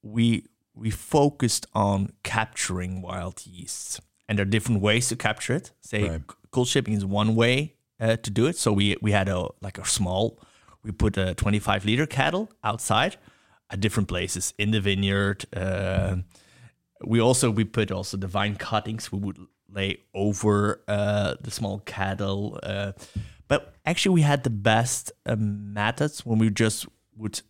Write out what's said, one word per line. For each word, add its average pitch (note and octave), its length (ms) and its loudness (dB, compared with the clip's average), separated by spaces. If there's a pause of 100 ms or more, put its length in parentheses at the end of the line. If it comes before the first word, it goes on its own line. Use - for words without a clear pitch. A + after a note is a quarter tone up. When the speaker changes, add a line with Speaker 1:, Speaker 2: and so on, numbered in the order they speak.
Speaker 1:
we, A2+ 440 2 (280)
we A2 160 -6
focused - 840 0
on G2+ 380 2 (100)
capturing F#2 800 -4
wild F2+ 420 -10
yeasts. - 560 -12 (260)
And G#2 120 0
there G2+ 40 2
are G2 60 0
different G#2+ 320 2
ways A2 280 2
to A2+ 60 -2
capture A2 380 -2
it. - 180 -4 (100)
Say, G#2 280 -2
Speaker 2:
Right. D#2+ 180 -6
Speaker 1:
c-, - 80 -20 (140)
cool B2 160 2
shipping A#2+ 300 0
is G2+ 100 0
one G#2 300 2
way, B2 400 2 (240)
uh, A2+ 180 2
to - 140 -6
do A2 160 4
it. F3 100 0
So G#2+ 160 2
we, G2 280 4
we G#2 100 2
had G2 180 2
a, F2+ 200 -2 (120)
like, G2 160 -12
a F2 80 -12
small, F#2+ 540 0 (440)
we A2 100 -8
put G#2 240 0
a F#2 160 0
twenty-five G2+ 520 0
liter B2 200 2
kettle D#3+ 440 0 (140)
outside - 540 0 (520)
at G2+ 120 -4
different G2+ 260 0
places F2+ 500 -4
in G#2 140 0
the A2 80 2
vineyard. G2 640 0 (100)
Uh, F#2 640 -2 (840)
we A2+ 160 2
also, B2 320 4
we G#2+ 140 2
put G2+ 260 -2
also F#2 240 -6
the G2 120 -4
vine G2+ 280 -2
cuttings - 560 -4
we G2 80 -4
would G2 180 -6 (320)
lay G2 280 -4 (160)
over, G#2 720 2
uh, G#2 540 0
the A#2 100 -10
small G2 280 -4
kettle. G2 840 -4
Uh, G2 300 -6 (560)
but - 240 0 (120)
actually F3+ 280 2
we E3 80 8
had C#3+ 220 4
the B2+ 60 0
best, A2 640 2 (140)
uh, A#2+ 100 0
methods G#2 920 -2
when A2+ 140 2
we A2 100 6
just G#2+ 360 0 (320)
would G#2+ 320 -8